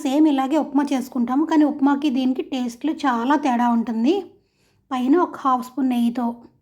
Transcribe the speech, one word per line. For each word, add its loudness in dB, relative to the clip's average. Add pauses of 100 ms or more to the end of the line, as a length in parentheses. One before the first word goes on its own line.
సేమ్ 2
ఇలాగే 0
ఉప్మా 0 (100)
చేసుకుంటాము, -2
కానీ 6
ఉప్మాకి 0
దీనికి -2
టేస్ట్లో -6 (140)
చాలా 0
తేడా 2
ఉంటుంది. 0 (760)
పైన 2 (120)
ఒక -8
హాఫ్ 0
స్పూన్ -2
నెయ్యితో 0 (360)